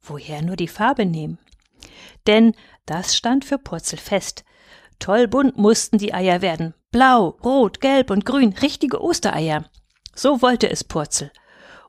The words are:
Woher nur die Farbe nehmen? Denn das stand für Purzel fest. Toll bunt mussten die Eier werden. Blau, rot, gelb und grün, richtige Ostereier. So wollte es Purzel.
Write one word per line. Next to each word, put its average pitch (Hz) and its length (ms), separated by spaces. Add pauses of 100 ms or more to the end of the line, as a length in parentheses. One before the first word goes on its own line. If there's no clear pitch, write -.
Woher 147 400
nur 180 140
die 170 120
Farbe 226 360
nehmen? 160 340 (880)
Denn 214 280 (320)
das 170 300
stand 262 280
für 180 140
Purzel 165 400
fest. - 460 (540)
Toll 226 300
bunt 262 300
mussten 214 400
die 202 160
Eier 180 260
werden. 165 320 (180)
Blau, 240 540
rot, 247 360
gelb 269 300
und 202 140
grün, 247 300
richtige - 480
Ostereier. 160 640 (500)
So 262 260
wollte 247 300
es - 140
Purzel. - 460 (580)